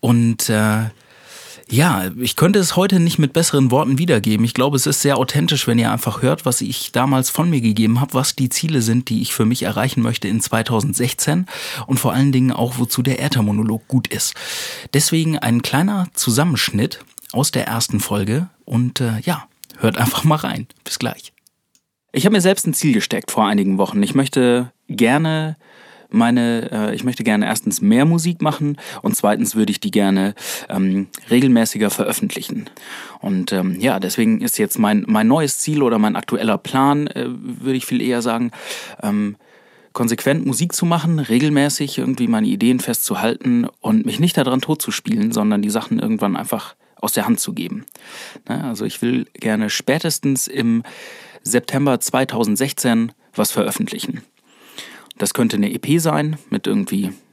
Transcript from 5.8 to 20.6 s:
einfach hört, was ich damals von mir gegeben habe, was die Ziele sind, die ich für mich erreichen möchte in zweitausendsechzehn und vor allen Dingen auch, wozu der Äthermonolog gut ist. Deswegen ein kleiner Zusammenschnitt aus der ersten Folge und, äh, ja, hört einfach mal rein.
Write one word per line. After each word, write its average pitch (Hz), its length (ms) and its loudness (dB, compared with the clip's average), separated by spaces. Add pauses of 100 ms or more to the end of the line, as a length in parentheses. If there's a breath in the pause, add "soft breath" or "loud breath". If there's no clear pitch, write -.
einfach 117 300 -2
hört, 139 240 0
was 123 160 0
ich - 320 -6
damals 131 360 2
von 170 200 0
mir 151 100 2
gegeben 113 400 2
habe, 135 140 -2
was 131 240 0
die 131 100 0
Ziele 151 340 -2
sind, 113 280 0
die - 120 0
ich - 120 -4
für 117 100 0
mich - 200 0
erreichen 120 380 0
möchte 113 280 -2
in 110 100 0
zweitausendsechzehn 117 1040 0 (400 loud breath)
und 131 140 0
vor 117 140 0
allen 135 180 4
Dingen 131 220 4
auch, 120 240 -2
wozu 123 240 -2
der 131 200 0
Äthermonolog 110 680 0
gut 127 180 0
ist. - 260 -4 (600 loud breath)
Deswegen 160 460 2
ein 117 220 2
kleiner 185 520 0
Zusammenschnitt 127 840 0 (340)
aus 143 180 0
der - 160 -2
ersten 110 320 -2
Folge 107 480 -2 (160)
und, 123 380 -2
äh, 113 240 -2
ja, - 180 -2 (360)
hört 113 180 2
einfach - 260 0
mal 156 120 4
rein. 127 320 -6 (180)